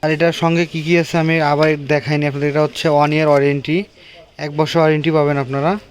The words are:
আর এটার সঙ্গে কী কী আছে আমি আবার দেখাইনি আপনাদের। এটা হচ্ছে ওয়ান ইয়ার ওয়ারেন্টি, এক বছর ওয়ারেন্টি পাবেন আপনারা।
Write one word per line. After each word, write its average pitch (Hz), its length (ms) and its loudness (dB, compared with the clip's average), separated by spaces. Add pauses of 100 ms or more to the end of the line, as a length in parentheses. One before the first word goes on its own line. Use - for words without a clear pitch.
আর 156 100 0
এটার 160 220 0
সঙ্গে 170 320 0
কী 160 160 -8
কী 165 160 0
আছে 170 200 0
আমি 160 240 0
আবার 147 440 0
দেখাইনি 147 420 0
আপনাদের। 143 220 -2
এটা 147 140 0
হচ্ছে 151 260 -2
ওয়ান 147 240 2
ইয়ার 156 140 0
ওয়ারেন্টি, 143 560 2 (540)
এক 147 200 -10
বছর 156 220 0
ওয়ারেন্টি 156 320 2
পাবেন 147 260 2
আপনারা। 139 420 -2 (120)